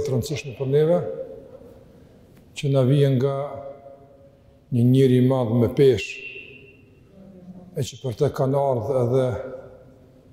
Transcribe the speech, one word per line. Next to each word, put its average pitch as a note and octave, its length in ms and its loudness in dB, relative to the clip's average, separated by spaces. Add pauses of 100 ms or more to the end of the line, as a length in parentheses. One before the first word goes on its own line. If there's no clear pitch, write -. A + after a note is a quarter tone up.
të B2+ 80 -4
rëndësishme B2+ 480 -6
për C3+ 160 -2
neve, D#3+ 240 2 (1500)
që - 160 -4
na C3+ 160 2
vjen C#3 320 4
nga C#3 180 0 (1400)
një A#2 80 4
njeri B2+ 320 6
i B2 80 4
madh B2+ 320 0
me A2+ 160 2
peshë, C3+ 380 4 (1600)
e D3 80 -6
që - 160 -8
për B2 220 -8
të C#3+ 80 2 (100)
kanë C3+ 240 0
ardhur C3 380 -2
edhe B2+ 240 2 (1080)